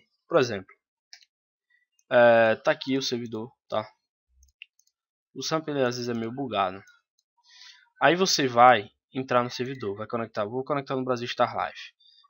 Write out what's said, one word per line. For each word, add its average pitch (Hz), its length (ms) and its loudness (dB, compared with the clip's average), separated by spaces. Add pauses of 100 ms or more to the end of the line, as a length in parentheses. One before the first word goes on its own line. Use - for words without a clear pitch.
(280)
Por 165 120 2
exemplo, 110 340 -2 (1400)
é, 117 460 6
tá 156 160 -2
aqui 135 260 -4
o 135 40 -2
servidor, 117 500 -8 (160)
tá? 107 180 -6 (1500)
O 131 80 -10
sample 156 380 -4
às 123 160 0
vezes 120 100 -8
é 120 60 -4
meio 113 180 -6
bugado. 101 500 -4 (1200)
Aí 143 140 6
você 180 320 0
vai 120 420 6 (240)
entrar 127 300 0
no 120 60 -6
servidor, 120 480 -8
vai 107 100 -10
conectar, 113 380 -6
vou 127 180 -8
conectar 139 320 -6
no 131 80 -4
Brasil 120 240 -4
Star 117 260 -2
Life. - 380 -8 (380)